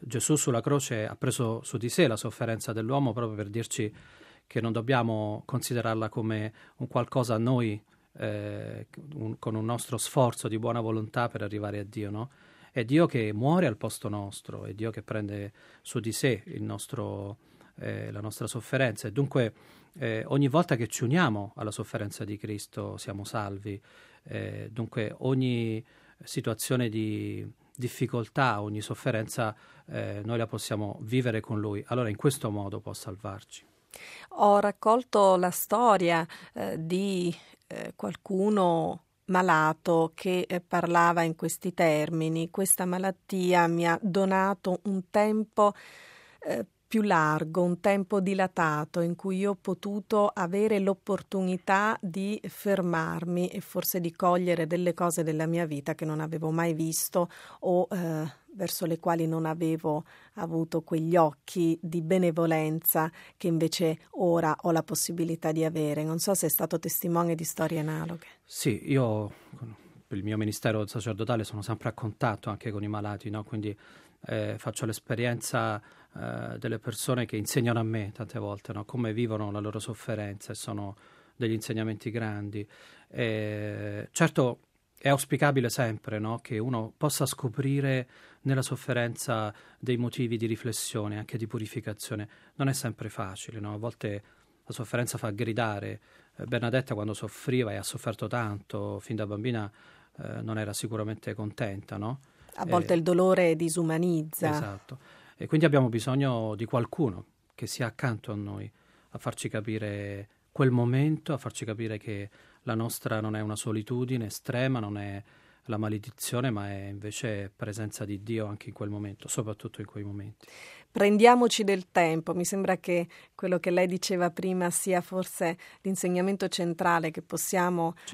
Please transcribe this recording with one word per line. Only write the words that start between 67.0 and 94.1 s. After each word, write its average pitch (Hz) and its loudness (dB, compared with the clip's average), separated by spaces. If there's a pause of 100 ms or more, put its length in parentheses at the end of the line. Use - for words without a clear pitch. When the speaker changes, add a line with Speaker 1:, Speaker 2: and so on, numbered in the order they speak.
Speaker 2:
di 165 -4
storie 160 -2
analoghe. 160 -4 (180)
Speaker 1:
Sì, - -2
io 110 2 (240)
con 113 -12 (360)
il 98 -6
mio 107 0
ministero 107 0
sacerdotale 110 -2
sono 104 -8
sempre 110 -4
a - -6
contatto 110 -2
anche 113 -6
con 101 -4
i 104 -4
malati, 104 -6
no? 104 -6
Quindi, 104 -6 (500)
eh, 107 -4
faccio - -6
l'esperienza, 113 -2 (360)
eh, 117 -8
delle 117 -4
persone 123 -2
che 110 -6
insegnano 117 2
a 113 0
me 110 -2
tante 110 -10
volte, 104 -8
no? 107 -8
Come 117 -2
vivono 107 -2
la 104 -4
loro 107 -4
sofferenza 104 -8
e 104 -10
sono 101 -8 (400)
degli 113 0
insegnamenti 110 -4
grandi. 104 -6 (420)
Eh, 107 -4
certo 156 2 (400)
è - 0
auspicabile 139 2
sempre, 110 -4
no? 110 -4
Che 113 -6
uno 113 -4
possa 147 0
scoprire 135 -2 (340)
nella 135 2
sofferenza 120 -2 (240)
dei 123 -2
motivi 120 -2
di 113 0
riflessione, 110 -4
anche 107 -8
di 113 -4
purificazione. 110 -8 (280)
Non 139 0
è 135 2
sempre 110 -6
facile, 104 -10
no? 104 -8
A 104 -8
volte 107 -6 (440)